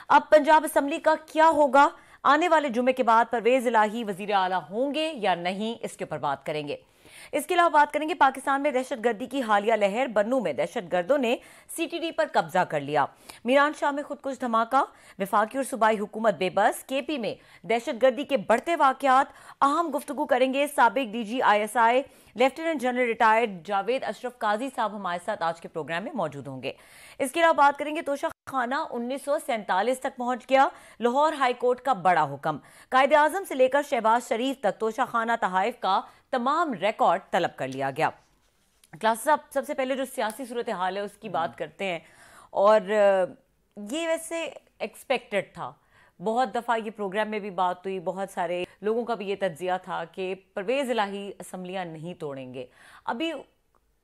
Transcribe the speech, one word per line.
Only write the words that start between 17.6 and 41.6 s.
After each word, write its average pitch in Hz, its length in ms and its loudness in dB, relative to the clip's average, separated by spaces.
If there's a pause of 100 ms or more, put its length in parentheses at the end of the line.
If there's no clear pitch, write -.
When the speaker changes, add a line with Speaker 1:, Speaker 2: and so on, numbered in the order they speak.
Speaker 1:
दहशतगर्दी 240 580 0
के 277 120 -2
बढ़ते 226 400 0
वाकयात, 269 560 4 (300)
अहम 302 280 2
गुफ्तगू 277 340 -4
करेंगे 262 420 2
साबिक 254 460 2
डीजी 233 280 -6
आईएसआई, 226 640 2 (320)
लेफ्टिनेंट 269 440 0
जनरल 247 260 0
रिटायर्ड 220 580 2
जावेद 202 380 -2
अशरफ 240 380 -10
काजी 220 300 -2
साहब 214 240 -4
हमारे 185 240 -6
साथ 208 180 -6
आज 170 240 -4
के 185 80 -16
प्रोग्राम 165 340 -6
में 254 120 -10
मौजूद 143 340 -6
होंगे। 131 280 -10 (440)
इसके 277 200 -2
अलावा 330 120 6
बात 285 260 4
करेंगे 302 240 -6
तोशा 285 280 -4 (180)
खाना 269 340 -4
उन्नीस 247 420 -8
सौ 285 140 -2
सैंतालीस 226 640 -2
तक 269 160 -6
पहुंच 247 280 -4
गया, 269 240 4 (300)
लाहौर 277 340 2
हाई 262 180 0
कोर्ट 247 280 0
का 262 140 0
बड़ा 175 260 2
हुक्म। 143 400 -2 (320)
कायदे 269 220 6
आजम 302 300 4
से 359 100 -8
लेकर 262 280 4
शहबाज 240 400 2
शरीफ 247 400 -2
तक 190 180 0
तोशा 220 240 -2
खाना 233 320 -2
तहाइफ 190 460 0
का 202 260 0 (240)
तमाम 277 400 0
रिकॉर्ड 214 500 0 (100)
तलब 175 260 0
कर 135 100 -6
लिया 135 220 -4
गया। 139 180 0 (920)
क्लास 226 240 0
साहब, 294 200 2 (100)
सबसे 269 200 -4
पहले 262 220 -2
जो 262 80 -4
सियासी 226 420 -6
सूरत 233 240 -8
हाल 185 280 -4
है, 202 60 -6
उसकी 208 240 -14
बात 170 200 -2
Speaker 2:
हम्म। - 100 -12
Speaker 1:
करते 160 260 -8